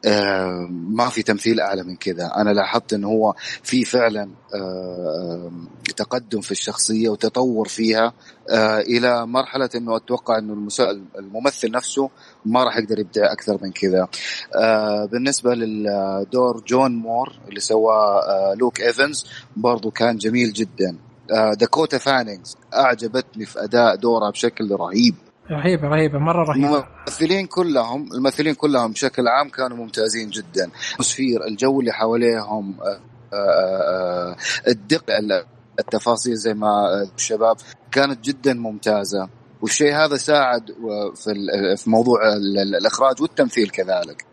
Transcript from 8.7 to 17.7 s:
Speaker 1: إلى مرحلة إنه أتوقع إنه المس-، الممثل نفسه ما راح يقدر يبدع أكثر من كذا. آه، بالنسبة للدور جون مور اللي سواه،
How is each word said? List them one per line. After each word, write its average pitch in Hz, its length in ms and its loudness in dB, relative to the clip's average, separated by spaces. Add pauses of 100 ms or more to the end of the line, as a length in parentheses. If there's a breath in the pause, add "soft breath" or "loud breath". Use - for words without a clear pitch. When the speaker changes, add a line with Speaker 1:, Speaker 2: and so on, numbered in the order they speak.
Speaker 1:
إلى 120 480 2
مرحلة 131 480 -2
إنه 117 220 -2
أتوقع 117 420 -2
إنه 107 140 -6
المس-، 104 280 -6 (380)
الممثل 110 520 -4
نفسه 135 400 -2 (340 loud breath)
ما 120 200 2
راح 117 120 0
يقدر 110 220 -2
يبدع 104 340 2
أكثر 104 300 -2
من 95 100 -8
كذا. 92 360 2 (540 loud breath)
آه، 107 500 2
بالنسبة 123 420 0
للدور 107 1120 -2
جون 127 300 2
مور 117 360 -4 (160)
اللي 101 120 -12
سواه، 110 580 4